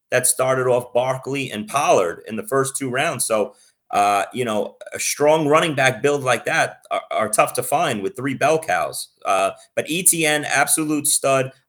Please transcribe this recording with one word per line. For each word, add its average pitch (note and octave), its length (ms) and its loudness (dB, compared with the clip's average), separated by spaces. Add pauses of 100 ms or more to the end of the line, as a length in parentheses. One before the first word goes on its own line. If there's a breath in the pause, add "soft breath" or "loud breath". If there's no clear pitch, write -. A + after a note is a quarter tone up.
(120)
that B2+ 160 2
started C3 400 0
off A#2+ 240 0
Barkley C3 600 -2
and G#2+ 160 -8
Pollard B2 600 0
in A2 80 -8
the G#2 120 -8
first C3+ 280 0
two C3+ 140 -4
rounds. C3+ 360 -2
So, G#2+ 300 0 (360 soft breath)
uh, G2+ 420 2
you B2 100 -2
know, G#2+ 320 -4 (180)
a G2 60 -8
strong D3+ 480 2
running D#3 280 2
back B2+ 260 2
build C#3+ 220 4
like A#2+ 220 0
that D3 360 -2 (100)
are, - 200 -4
are G#2 180 0
tough C#3+ 240 2
to B2 100 -2
find C#3 380 0
with F#2+ 140 -4
three C3 180 -4
bell D3 260 2
cows. E2+ 500 -4 (160)
Uh, F#2+ 260 2 (240 loud breath)
but A#2+ 140 -4
E F3 140 -2
T E3 220 2
N, D3 200 2
absolute D3 640 0
stud. C3+ 440 0 (180 soft breath)